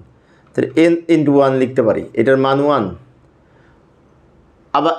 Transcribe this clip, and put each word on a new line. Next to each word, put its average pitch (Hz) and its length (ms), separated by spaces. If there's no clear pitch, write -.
তাহলে 127 160
এন 170 100
into 156 280
ওয়ান 135 180
লিখতে 127 280
পারি, - 200
এটার 127 220
মান 135 240
ওয়ান। 123 360
আবার 147 260